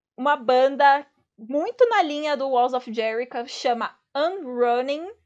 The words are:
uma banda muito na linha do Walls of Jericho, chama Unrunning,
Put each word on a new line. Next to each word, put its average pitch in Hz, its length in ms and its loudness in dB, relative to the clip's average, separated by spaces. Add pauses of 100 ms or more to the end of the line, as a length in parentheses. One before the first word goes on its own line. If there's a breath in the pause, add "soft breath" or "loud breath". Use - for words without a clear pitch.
(160)
uma 285 220 0
banda 269 680 4 (320)
muito 311 520 0
na 427 140 2
linha 294 340 -4
do 269 120 -4
Walls 247 240 2
of 254 200 -6
Jericho, 233 540 -4
chama 226 460 -4 (220)
Unrunning, 269 880 -2 (200)